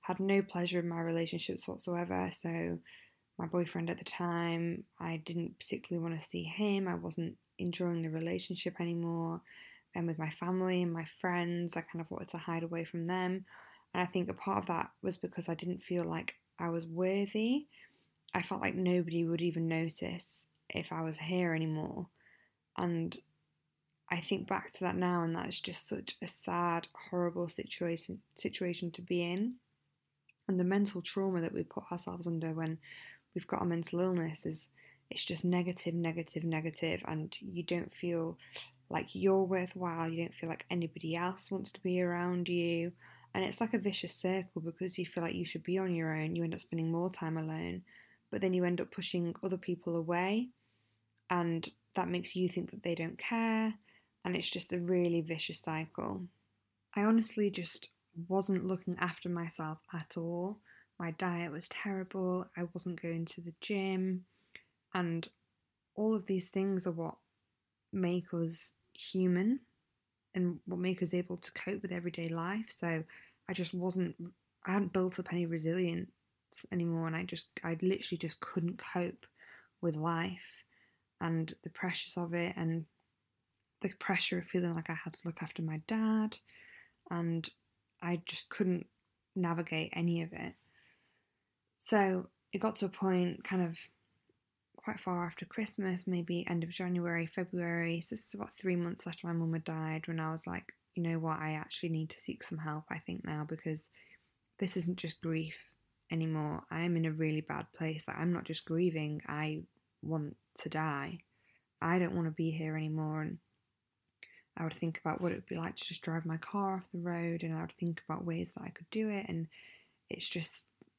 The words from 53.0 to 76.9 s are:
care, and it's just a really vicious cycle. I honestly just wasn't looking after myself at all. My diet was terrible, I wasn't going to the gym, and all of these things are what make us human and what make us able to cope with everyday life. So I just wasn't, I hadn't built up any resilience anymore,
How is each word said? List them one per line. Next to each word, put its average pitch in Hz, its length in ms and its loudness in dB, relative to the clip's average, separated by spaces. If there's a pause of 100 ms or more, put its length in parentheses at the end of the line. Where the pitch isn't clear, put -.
care, 220 560 2 (520)
and 180 100 2
it's - 160 0
just 180 220 -2
a 180 60 2
really 175 420 4
vicious 160 380 -4
cycle. 160 640 -2 (720)
I 202 80 4
honestly 220 460 6
just - 400 -4 (380)
wasn't 190 400 2
looking 185 320 0
after 175 280 -2
myself 165 520 -4 (140)
at 160 240 -8
all. 175 420 -2 (400)
My 170 120 -2
diet 170 400 -2
was 156 180 -6
terrible, 185 840 -2
I 175 80 -4 (100)
wasn't 175 280 -4
going 165 240 -2
to - 160 -6
the 170 180 -10
gym, 190 680 2 (680)
and 165 340 0 (680)
all 214 180 4
of 202 140 0
these 185 240 2
things 190 340 2
are 185 60 2
what 160 240 -4 (760)
make 180 400 2
us 165 420 -2 (200)
human 185 640 4 (760)
and 175 320 4
what 180 120 -2
make 185 220 2
us 175 140 2
able 180 220 0
to - 140 -12
cope 196 300 -4
with 185 100 -4
everyday 170 360 -2
life. 175 420 -2
So 165 340 0 (460)
I 180 40 -4
just 180 200 -2
wasn't, 180 420 0 (500)
I 185 80 0
hadn't 196 200 2
built 185 260 2
up 180 120 -6
any 170 160 2
resilience 170 600 2 (640)
anymore, 170 360 2